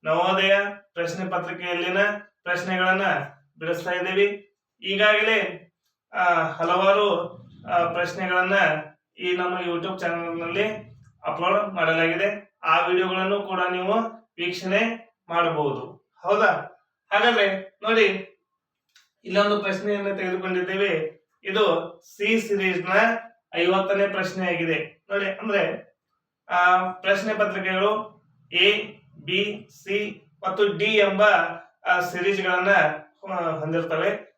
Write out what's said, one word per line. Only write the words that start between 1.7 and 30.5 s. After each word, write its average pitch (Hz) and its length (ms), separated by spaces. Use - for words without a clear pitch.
ಪ್ರಶ್ನೆಗಳನ್ನ 185 600
ಬಿಡಿಸ್ತಾ 165 320
ಇದ್ದೀವಿ. 190 680
ಈಗಾಗಲೇ, 208 880
ಆ, 175 300
ಹಲವಾರು, 180 920
ಆ, 170 240
ಪ್ರಶ್ನೆಗಳನ್ನ 185 640
ಈ 180 140
ನಮ್ಮ 180 260
YouTube 175 420
ಚಾನೆಲ್‌ನಲ್ಲಿ 170 640
ಅಪ್ಲೋಡ್ 190 500
ಮಾಡಲಾಗಿದೆ. 170 920
ಆ 170 220
ವಿಡಿಯೋಗಳನ್ನು 190 560
ಕೂಡ 190 180
ನೀವು 180 220
ವೀಕ್ಷಣೆ 190 760
ಮಾಡಬಹುದು. 160 880
ಹೌದಾ? - 640
ಹಾಗಾದ್ರೆ 202 720
ನೋಡಿ, 214 560
ಇಲ್ಲೊಂದು 202 380
ಪ್ರಶ್ನೆಯನ್ನ 196 540
ತೆಗೆದುಕೊಂಡಿದ್ದೇವೆ. 185 1040
ಇದು 185 560
ಸಿ 214 240
ಸೀರೀಸ್‌ನ 185 500
ಐವತ್ತನೇ 190 540
ಪ್ರಶ್ನೆಯಾಗಿದೆ. 175 1000
ನೋಡಿ, 196 200
ಅಂದ್ರೆ, 196 640
ಆ, 180 440
ಪ್ರಶ್ನೆ 196 420
ಪತ್ರಿಕೆಗಳು 196 880
ಎ, 202 300
ಬಿ, 202 460
ಸಿ - 560
ಮತ್ತು 202 240